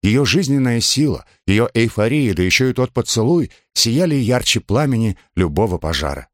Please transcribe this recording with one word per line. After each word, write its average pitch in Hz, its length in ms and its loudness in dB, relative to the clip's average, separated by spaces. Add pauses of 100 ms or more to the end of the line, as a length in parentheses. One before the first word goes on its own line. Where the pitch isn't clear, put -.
ее 117 220 2
жизненная 131 560 0
сила, 131 460 -2 (200)
ее 104 280 2
эйфория, 117 600 0
да 87 80 0
еще 127 260 2
и 123 40 -2
тот 127 200 -2
поцелуй 123 580 0 (240)
сияли 160 400 0
ярче 123 460 0
пламени 113 580 0 (180)
любого 90 420 0
пожара. 73 540 -6